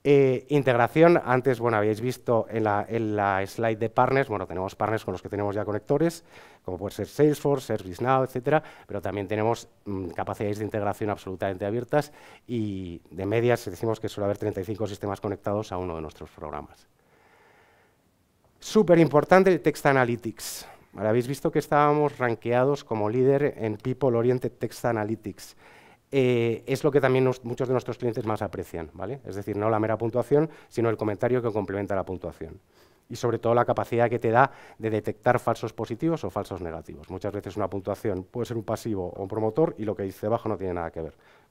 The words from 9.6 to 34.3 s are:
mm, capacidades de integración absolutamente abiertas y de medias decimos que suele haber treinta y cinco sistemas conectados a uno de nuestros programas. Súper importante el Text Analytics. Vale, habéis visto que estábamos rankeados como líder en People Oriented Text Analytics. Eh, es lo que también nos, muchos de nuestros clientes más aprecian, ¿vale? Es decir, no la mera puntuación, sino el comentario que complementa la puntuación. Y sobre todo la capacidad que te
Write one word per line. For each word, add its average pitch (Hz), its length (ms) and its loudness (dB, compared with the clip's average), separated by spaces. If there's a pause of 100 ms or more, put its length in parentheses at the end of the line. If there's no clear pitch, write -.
mm, 95 240 -6
capacidades 104 500 -6
de 107 60 -4
integración 101 440 -4
absolutamente 98 560 -6
abiertas 123 480 -2 (340)
y 95 540 -6 (100)
de 95 140 -6
medias 117 400 2
decimos 107 340 -4
que 104 80 -8
suele 101 180 -6
haber 101 120 0
treinta 101 240 -4
y - 20 -6
cinco 104 240 -6
sistemas 101 320 -6
conectados 101 540 -4
a 90 40 -6
uno 90 180 -6
de 80 60 -8
nuestros 78 280 -14
programas. 73 580 -14 (1700)
Súper 175 420 6
importante 165 520 6
el 160 80 2
Text - 260 0
Analytics. 123 800 0 (280)
Vale, 101 160 0
habéis 117 180 2
visto 143 240 -4
que 156 80 2
estábamos 147 580 2
rankeados 123 680 0
como 107 240 -2
líder 135 480 2
en 107 180 -2
People 127 420 0
Oriented 123 360 0
Text - 320 -8
Analytics. 110 720 -4 (540)
Eh, 123 540 2
es 131 180 -2
lo 156 60 4
que 139 100 4
también 131 240 4
nos, 127 220 0
muchos 117 220 -4
de 131 60 0
nuestros 120 260 -2
clientes 120 260 -4
más 107 160 -2
aprecian, 87 520 -8
¿vale? 107 320 -10
Es 95 100 -12
decir, 101 200 -8
no 107 140 0
la 110 100 2
mera 110 160 2
puntuación, 120 540 2 (180)
sino 117 220 0
el 107 80 -2
comentario 117 420 0
que 117 120 -2
complementa 101 440 -2
la 92 80 -2
puntuación. 82 560 -10 (500)
Y 120 60 -10
sobre 113 220 -2
todo 117 160 2
la 120 100 4
capacidad 117 460 0
que 120 80 -2
te 113 140 0